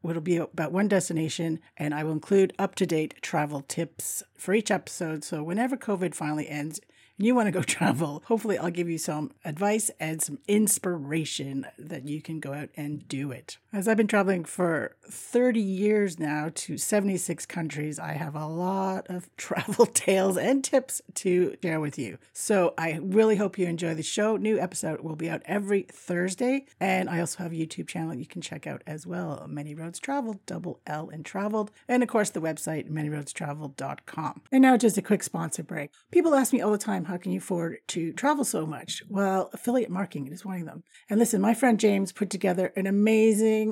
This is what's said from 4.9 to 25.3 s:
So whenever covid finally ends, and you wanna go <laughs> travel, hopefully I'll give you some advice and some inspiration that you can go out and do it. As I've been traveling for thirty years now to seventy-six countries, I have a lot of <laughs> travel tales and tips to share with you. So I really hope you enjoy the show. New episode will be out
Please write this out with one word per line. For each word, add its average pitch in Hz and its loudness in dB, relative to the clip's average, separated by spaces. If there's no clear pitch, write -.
So 156 -6
whenever 220 -2
covid 185 -2
finally 151 -4
ends, 147 -8
and 196 0
you 247 6
wanna 214 4
go 180 0
<laughs> - 0
travel, 147 0
hopefully 220 0
I'll 180 -2
give 170 -2
you 165 -2
some 151 -4
advice 202 0
and 156 -4
some 143 -6
inspiration 156 0
that 151 -10
you 151 -6
can 160 -8
go 139 -8
out 147 -8
and 147 -8
do 139 -4
it. - -14
As 196 0
I've 220 6
been 220 4
traveling 190 2
for 165 -2
thirty 240 2
years 196 2
now 151 -2
to - -6
seventy-six 190 0
countries, 151 -6
I 160 -6
have 147 -4
a 151 -6
lot 190 -2
of 180 -8
<laughs> - -20
travel - 2
tales 190 2
and 262 2
tips - 0
to 180 2
share 160 0
with 147 -4
you. 107 -6
So 185 2
I 165 -2
really 208 6
hope 196 0
you 180 2
enjoy 165 -2
the 160 -6
show. 214 0
New 208 2
episode 175 -4
will 156 -8
be 160 -4
out 160 -4